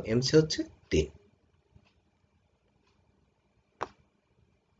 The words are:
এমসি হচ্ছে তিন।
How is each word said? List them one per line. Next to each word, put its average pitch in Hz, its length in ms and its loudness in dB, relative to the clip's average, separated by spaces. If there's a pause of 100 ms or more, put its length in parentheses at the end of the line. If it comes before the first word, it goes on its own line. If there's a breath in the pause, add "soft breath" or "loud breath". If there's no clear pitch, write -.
(120)
এমসি 127 280 0
হচ্ছে 156 200 0 (300)
তিন। - 160 2 (3750)